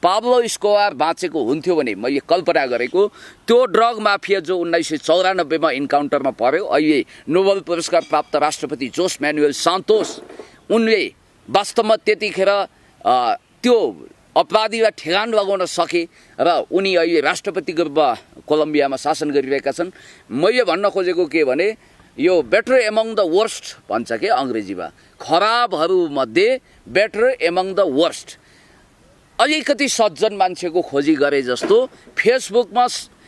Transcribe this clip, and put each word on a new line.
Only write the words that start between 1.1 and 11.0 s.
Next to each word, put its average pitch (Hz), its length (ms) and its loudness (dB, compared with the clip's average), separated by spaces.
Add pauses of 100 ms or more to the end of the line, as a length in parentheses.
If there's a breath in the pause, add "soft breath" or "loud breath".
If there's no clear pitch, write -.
हुन्थ्यो 160 320 -2
भने, 127 180 -2
मैले 127 340 -4
कल्पना 165 380 2
गरेको, 127 460 0 (340 loud breath)
त्यो 247 200 4
ड्रग 226 320 2
माफिया 202 420 0
जो 175 180 -4
उन्नाइस 170 300 -2
सय 156 80 -4
चौरानब्बेमा 165 760 0
इन्काउन्टरमा 139 600 0
पर्यो, 135 340 0
अहिले 151 420 2 (220 loud breath)
नोबेल 190 320 2
पुरस्कार 170 400 -2
प्राप्त 151 360 -2
राष्ट्रपति 143 520 -2
जोस 170 340 -4
म्यानुएल 147 300 0
सान्तोस, 185 720 0 (480 loud breath)
उनले 214 440 0 (360)